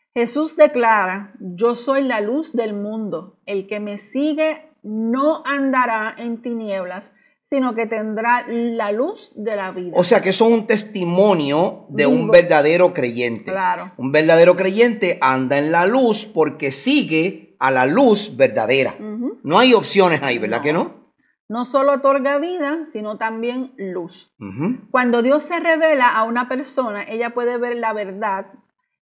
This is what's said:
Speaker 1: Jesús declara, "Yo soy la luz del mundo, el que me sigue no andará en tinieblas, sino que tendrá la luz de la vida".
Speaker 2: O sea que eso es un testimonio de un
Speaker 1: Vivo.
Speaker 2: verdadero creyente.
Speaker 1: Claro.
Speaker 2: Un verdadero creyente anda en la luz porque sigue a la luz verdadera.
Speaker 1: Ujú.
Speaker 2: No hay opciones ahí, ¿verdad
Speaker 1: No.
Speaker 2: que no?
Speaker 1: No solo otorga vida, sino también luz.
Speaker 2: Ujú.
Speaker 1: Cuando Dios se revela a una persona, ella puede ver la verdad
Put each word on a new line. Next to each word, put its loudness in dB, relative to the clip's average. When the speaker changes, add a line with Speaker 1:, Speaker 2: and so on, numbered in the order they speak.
Speaker 1:
Jesús -2
declara, 2
"Yo -2
soy -2
la -2
luz -4
del -4
mundo, -8
el -6
que -8
me -10
sigue -4
no -2
andará -2
en -8
tinieblas, -8
sino -2
que -2
tendrá -2
la -2
luz -6
de -6
la -6
vida". -8
Speaker 2:
O 4
sea 4
que -2
eso 2
es 6
un 0
testimonio 0
de 0
un 4
Speaker 1:
Vivo. -2
Speaker 2:
verdadero 6
creyente. -4
Speaker 1:
Claro. -4
Speaker 2:
Un -4
verdadero 6
creyente 0
anda 2
en 0
la 2
luz 2
porque -2
sigue -2
a 2
la 2
luz 2
verdadera. 2
Speaker 1:
Ujú. -8
Speaker 2:
No 2
hay 8
opciones 4
ahí, 0
¿verdad -2
Speaker 1:
No. -4
Speaker 2:
que 0
no? -4
Speaker 1:
No -6
solo 2
otorga 0
vida, -4
sino -10
también -6
luz. -12
Speaker 2:
Ujú. -6
Speaker 1:
Cuando 0
Dios 2
se -6
revela 2
a 0
una -4
persona, -6
ella -6
puede -2
ver -4
la -4
verdad -6